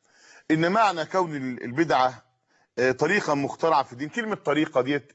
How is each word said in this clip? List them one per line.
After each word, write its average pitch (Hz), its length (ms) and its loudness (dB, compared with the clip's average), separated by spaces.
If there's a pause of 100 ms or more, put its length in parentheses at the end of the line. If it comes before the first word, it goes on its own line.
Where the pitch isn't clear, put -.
(520)
إن 165 200 2
معنى 190 340 2
كون 175 300 -2
ال-، 131 280 -8
البدعة، 127 600 0 (560)
آه، 127 120 4
طريقة 156 420 0
مخترعة 143 500 0
في - 100 -10
الدين، 143 160 -10
كلمة 220 260 -4
طريقة 151 460 0
ديت، 139 340 -4